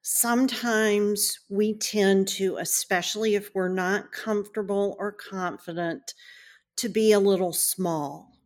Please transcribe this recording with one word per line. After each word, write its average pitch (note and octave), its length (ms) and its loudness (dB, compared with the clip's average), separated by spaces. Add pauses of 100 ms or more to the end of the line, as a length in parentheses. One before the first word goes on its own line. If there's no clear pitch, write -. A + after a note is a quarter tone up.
Sometimes A3 1500 0
we G#3+ 300 0
tend G3 520 4
to, F#3+ 280 -2
especially G3+ 760 -2
if G3+ 200 -4
we're F#3 140 0
not F#3 420 -2
comfortable G3+ 880 -4
or G3+ 140 -6
confident, F3 1000 -8 (640)
to A#3 140 -4
be A3 240 6
a G3+ 80 6
little F#3 320 2
small. D#3 800 -4 (120)